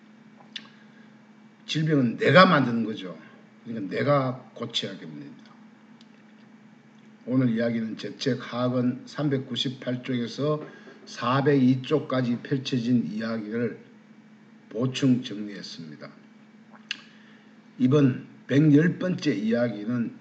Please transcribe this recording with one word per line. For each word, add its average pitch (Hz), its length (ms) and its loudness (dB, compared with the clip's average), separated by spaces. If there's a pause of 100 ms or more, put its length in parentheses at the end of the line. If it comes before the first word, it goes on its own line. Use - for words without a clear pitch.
(1600)
질병은 147 540 0
내가 143 260 8
만드는 123 400 2
거죠. 95 340 -8 (460)
그러니까 113 320 -8
내가 131 580 0
고쳐야 - 440 -8
됩니다. 76 500 -16 (1800)
오늘 127 200 4
이야기는 113 480 -2
제 101 180 -10
책 120 240 -2
하권 123 640 -2
삼백구십팔 127 1000 -4
쪽에서 131 640 -4 (380)
사백이 131 800 2
쪽까지 131 600 0
펼쳐진 127 600 0
이야기를 110 760 -4 (920)
보충 127 520 2
정리했습니다. 85 880 -12 (1700)
이번 131 480 4 (200)
백열 151 520 6
번째 175 360 -2
이야기는 113 880 -2